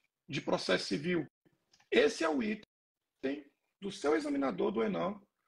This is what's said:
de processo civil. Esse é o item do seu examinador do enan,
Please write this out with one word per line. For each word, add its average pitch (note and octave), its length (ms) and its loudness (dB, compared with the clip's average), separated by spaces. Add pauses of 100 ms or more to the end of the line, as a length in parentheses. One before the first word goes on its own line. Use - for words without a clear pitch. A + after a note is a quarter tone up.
(280)
de D3 120 -6
processo - 460 0
civil. E3+ 400 -2 (640)
Esse C#4 340 4
é D#4+ 60 4
o C#4 140 2
item G#3+ 200 -4 (1160)
do G3 100 -6
seu - 220 0
examinador C#4 580 0
do A3 120 0
enan, F#3 320 -2 (320)